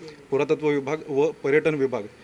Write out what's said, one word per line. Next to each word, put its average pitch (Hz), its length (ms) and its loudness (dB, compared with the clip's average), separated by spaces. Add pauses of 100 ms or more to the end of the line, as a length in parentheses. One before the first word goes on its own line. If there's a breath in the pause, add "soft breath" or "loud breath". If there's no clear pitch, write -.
(300)
पुरातत्व 143 380 0
विभाग 143 300 0 (120)
व 147 220 2 (120)
पर्यटन 151 320 2
विभाग, 127 260 0 (220 loud breath)